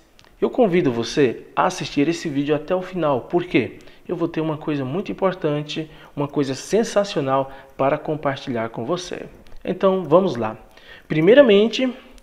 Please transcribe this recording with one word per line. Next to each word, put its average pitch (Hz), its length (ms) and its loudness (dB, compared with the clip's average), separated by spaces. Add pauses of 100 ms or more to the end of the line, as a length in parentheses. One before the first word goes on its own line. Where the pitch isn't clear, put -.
(400)
eu 233 100 0
convido 180 400 4
você 117 640 0
a 160 120 2
assistir 151 420 -2
esse 165 220 -4
vídeo 143 260 0
até 151 180 -4
o 185 80 0
final, 156 480 -2
porque 170 500 0 (280)
eu 175 80 -4
vou 165 140 -2
ter 165 100 -6
uma 156 160 -2
coisa 147 300 -4
muito 175 260 -6
importante, 160 800 -4 (240)
uma 143 140 -2
coisa 135 260 -2
sensacional 170 960 0 (240)
para 143 220 2
compartilhar 135 720 -4
com 117 160 -8
você. - 400 -6 (400)
Então 190 360 0
vamos 165 360 2
lá. 110 200 -4 (500)
Primeiramente, 226 840 6 (300)